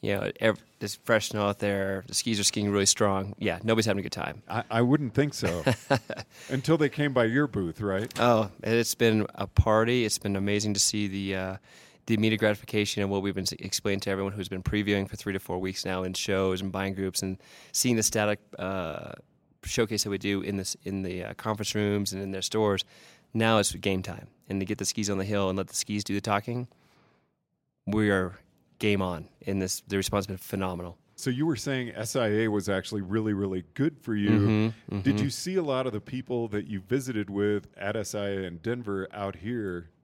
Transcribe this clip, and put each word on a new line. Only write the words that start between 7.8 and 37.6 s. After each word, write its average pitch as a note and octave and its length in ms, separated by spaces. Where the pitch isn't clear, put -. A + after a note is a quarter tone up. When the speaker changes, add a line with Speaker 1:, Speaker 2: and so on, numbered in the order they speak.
Speaker 2:
right? G2+ 380
Speaker 1:
Oh, A2+ 320
it's A#2 320
been A2 400
a G2 100
party. A2+ 580
It's G#2+ 140
been G2+ 160
amazing G2+ 400
to G2+ 60
see G#2 260
the, G2 300
uh, F#2+ 200
the A2+ 80
immediate A2 240
gratification G#2 680
of G2 60
what G2 120
we've F#2+ 140
been F#2+ 80
s-, - 80
explaining G2 480
to G2 100
everyone G2 220
who's G2 160
been F#2 160
previewing G2+ 440
for - 60
three G2 200
to F#2+ 40
four F#2 220
weeks F#2+ 240
now F#2 180
in F#2 120
shows F#2+ 460
and F#2+ 120
buying F#2+ 220
groups F#2+ 280
and F#2+ 160
seeing B2 240
the A2 80
static, G#2 380
uh, F#2 540
showcase A2+ 400
that G#2 80
we G2 80
do G2 240
in G2+ 140
this, F#2+ 260
in F#2+ 200
the, F2+ 200
uh, - 120
conference G#2+ 420
rooms G2+ 360
and F#2+ 80
in G2 120
their F#2+ 100
stores. G#2 420
Now A2+ 260
it's G#2 140
game F#2+ 300
time. - 240
And G2 100
to F#2+ 80
get G2+ 120
the G2 60
skis G2+ 240
on G2 100
the F#2+ 60
hill G2+ 240
and F#2 80
let F#2+ 120
the - 80
skis G#2 260
do - 100
the G2+ 80
talking, A#2 460
we G#2 240
are F#2 260
game G#2 220
on. F2+ 280
And G2 160
this, - 240
the G2 100
response G2 280
has - 20
been F#2+ 100
phenomenal. F2+ 640
Speaker 2:
So - 160
you C3 160
were D#3 100
saying B2+ 380
S A2 220
I A#2+ 100
A A2 220
was G#2 200
actually G2+ 320
really, G#2 320
really F#2+ 300
good D3 260
for A2+ 160
you. G#2 140
Speaker 1:
Mm-hmm, G#2+ 720
Speaker 2:
Did G2+ 140
Speaker 1:
mm-hmm. G#2 100
Speaker 2:
you C#3 60
see - 240
a F#3 80
lot C3 240
of B2 60
the G#2+ 80
people A#2+ 480
that G2+ 180
you G2 140
visited A2 500
with G2+ 460